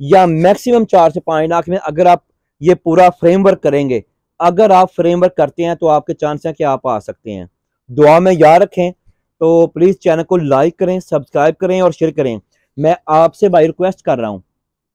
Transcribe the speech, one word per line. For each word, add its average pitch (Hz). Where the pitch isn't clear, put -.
या 175
maximum 202
चार 165
से 170
पाँच 160
लाख 170
में 180
अगर 160
आप 175
ये 165
पूरा 160
framework 190
करेंगे, 143
अगर 180
आप 185
framework 175
करते 151
हैं 170
तो 165
आपके 151
चांस 151
हैं 160
कि 156
आप 135
आ 117
सकते 104
हैं। 92
दुआ 147
में 185
याद 160
रखें, 180
तो -
please 170
channel 165
को 185
like 147
करें, 185
subscribe 156
करें 185
और 175
share 160
करें। 131
मैं 156
आपसे 165
भाई 170
request 180
कर 139
रहा 110
हूँ, 95